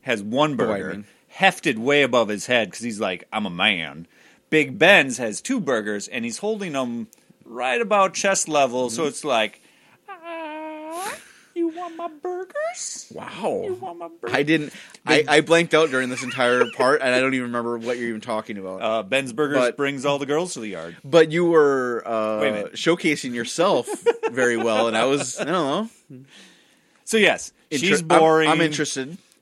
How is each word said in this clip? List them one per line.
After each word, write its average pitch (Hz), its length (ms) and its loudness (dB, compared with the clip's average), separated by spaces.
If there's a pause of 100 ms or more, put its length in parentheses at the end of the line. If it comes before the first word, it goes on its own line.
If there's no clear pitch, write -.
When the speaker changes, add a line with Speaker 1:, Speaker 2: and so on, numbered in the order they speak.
Speaker 1:
has 113 220 -2
one 135 320 0
Speaker 2:
Boy, 110 80 0
I 113 40 2 (120)
Speaker 1:
burger 78 140 -8
Speaker 2:
mean. 104 120 -12 (220)
Speaker 1:
hefted 170 500 0
way 143 260 2
above 120 260 2
his 104 180 -6
head 113 240 0
'cause - 80 -14
he's 110 220 -8
like, 92 320 -6
"I'm 107 120 -4
a 95 60 -6
man." 85 560 -2 (420)
Big 135 300 0
Ben's 151 380 6
has 110 240 -4
two 254 180 -4
burgers, 107 480 -2
and 117 160 -6
he's 117 160 -6
holding 202 320 -4
them 120 360 -4 (380)
right 131 360 -2
about 196 340 2
chest 196 340 0
level, 127 400 2
so 120 140 -4
Speaker 2:
Mm-hmm. 147 60 0
Speaker 1:
it's - 140 -10
like, 113 380 0 (480)
"Uh, 320 1000 -10 (440)
you 339 140 0
want 339 260 -10
my 339 120 -8 (140)
burgers? 381 920 -8
Speaker 2:
Wow. - 520 -6
Speaker 1:
You - 100 -4
want 370 240 -12
my 339 80 -12
burgers?" - 280 -6
Speaker 2:
I 139 80 2
didn't, 151 300 0 (340)
Speaker 1:
Big 139 200 4
Speaker 2:
I, 147 100 6
I 156 40 8
blanked 165 320 4
out 156 160 4
during 127 200 0
this 127 140 -6
entire 123 480 2
Speaker 1:
<laughs> - 40 -16
Speaker 2:
part, 135 260 4
and 127 120 2
I 127 60 4
don't 131 140 2
even 123 140 -2
remember 120 300 -2
what 120 200 -4
you're 120 120 -4
even 110 120 -6
talking 110 360 -6
about. 95 240 -10
Speaker 1:
Uh, 110 220 0
Ben's 127 300 -2
Burgers 143 240 0
Speaker 2:
But 123 200 2
Speaker 1:
brings 139 280 -4
all 143 140 2
the 139 60 -6
girls 160 280 -2
to 139 60 -10
the 110 100 -8
yard. 85 340 -10
Speaker 2:
But 160 280 6
you 175 140 2
were, 139 600 4
uh, 110 360 -2
Speaker 1:
Wait 143 80 0
a - 20 0
minute. 104 220 -6
Speaker 2:
showcasing 156 600 0
yourself 123 540 0 (240)
Speaker 1:
<laughs> 466 200 -4
Speaker 2:
very 120 260 2
well, 113 300 2
and 110 100 0
I 117 80 2
was, 139 340 -2
I 226 60 -4
don't - 80 -2 (560)
know. 135 160 -20 (800)
Speaker 1:
So 220 120 0
yes, 165 340 2 (200)
Speaker 2:
Inter-, 147 160 -2
Speaker 1:
she's 202 140 2
Speaker 2:
I'm, 160 60 -6
Speaker 1:
boring. 160 420 6
Speaker 2:
I'm 160 120 4
interested. 151 560 -2 (240)